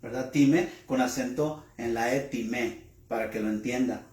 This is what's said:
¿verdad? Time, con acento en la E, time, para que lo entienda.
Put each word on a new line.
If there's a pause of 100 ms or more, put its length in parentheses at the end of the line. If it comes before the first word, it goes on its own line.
¿verdad?
Time, (180)
con
acento (140)
en
la
E,
time, (260)
para
que
lo
entienda.